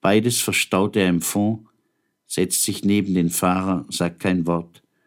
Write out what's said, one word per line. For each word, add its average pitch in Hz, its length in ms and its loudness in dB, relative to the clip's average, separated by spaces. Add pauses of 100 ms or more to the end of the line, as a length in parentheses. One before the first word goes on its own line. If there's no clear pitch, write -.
Beides 107 400 2
verstaut 101 560 0
er 95 100 4
im 87 140 2
Fond, 107 440 -2 (600)
setzt - 360 -2
sich - 200 -4
neben 101 300 2
den 87 160 2
Fahrer, 92 580 -2
sagt - 320 -4
kein 90 260 0
Wort, 85 380 -4 (240)